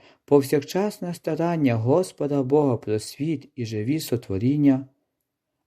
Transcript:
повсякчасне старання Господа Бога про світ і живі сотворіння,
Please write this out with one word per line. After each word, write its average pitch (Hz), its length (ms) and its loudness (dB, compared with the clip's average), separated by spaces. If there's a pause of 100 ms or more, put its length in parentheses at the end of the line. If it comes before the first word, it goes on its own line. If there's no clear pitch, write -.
(240)
повсякчасне 165 880 0
старання 160 600 0
Господа 139 680 0
Бога 135 340 2
про 107 220 -2
світ 143 560 -8
і 117 120 -8
живі 113 340 -4
сотворіння, 135 880 0 (800)